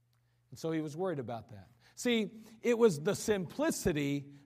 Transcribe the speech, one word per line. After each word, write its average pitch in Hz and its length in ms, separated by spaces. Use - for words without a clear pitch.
And 123 100
so 160 120
he 160 100
was 151 160
worried 175 220
about 113 320
that. 98 180
See, 226 360
it 233 160
was 214 220
the 170 160
simplicity 156 1120